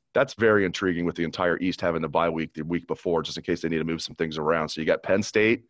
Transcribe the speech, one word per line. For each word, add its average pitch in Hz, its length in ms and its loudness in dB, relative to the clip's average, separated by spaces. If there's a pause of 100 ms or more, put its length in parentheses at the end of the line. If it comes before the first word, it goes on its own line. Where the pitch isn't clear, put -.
(140)
that's 139 220 2
very 107 280 4
intriguing 87 420 0
with 82 100 -2
the 85 100 -2
entire 85 340 0
East 90 220 -2
having 82 200 0
the 80 60 -4
bye 85 220 2
week 80 240 -4
the 78 100 -8
week 85 240 -4
before, 82 340 -2
just - 160 -8
in 80 60 -12
case 85 180 -2
they 82 60 -2
need 82 120 0
to 78 40 -2
move 82 180 -4
some - 140 -10
things 80 220 -4
around. 78 320 0
So - 100 -10
you 78 80 -4
got 87 160 2
Penn 98 180 2
State, 110 480 2